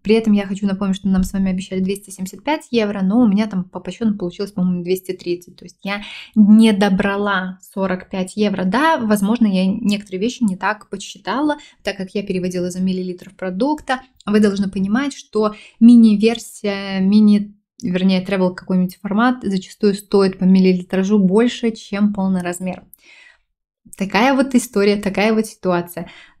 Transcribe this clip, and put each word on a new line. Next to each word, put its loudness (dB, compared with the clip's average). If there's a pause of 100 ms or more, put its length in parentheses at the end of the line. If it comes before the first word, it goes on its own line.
При 2
этом 2
я 2
хочу -4
напомнить, -2
что -4
нам 2
с -6
вами 0
обещали -4
двести -4
семьдесят -12
пять -4
евро, -2
но 2
у 4
меня 2
там -4
по -14
подсчетам -4
получилось, -8
по-моему, -2
двести -4
тридцать. -8
То -20
есть -20
я -8 (320)
не 8
добрала 0 (160)
сорок -4
пять -6
евро. 0
Да, 0
возможно, 0
я 2
некоторые -4
вещи -4
не 0
так -6
подсчитала, -6 (240)
так -6
как -10
я -4
переводила -4
за -8
миллилитров -6
продукта. -4 (240)
Вы 2
должны 2
понимать, -2
что -4 (240)
мини-версия, 4
мини, 4 (260)
вернее, 0
travel 0
какой-нибудь -4
формат -2
зачастую -2
стоит 0
по -2
миллилитражу 2
больше, 2
чем -4
полный -2
размер. -8 (1120)
Такая 2
вот 0
история, 0
такая 0
вот 0
ситуация. -4 (320)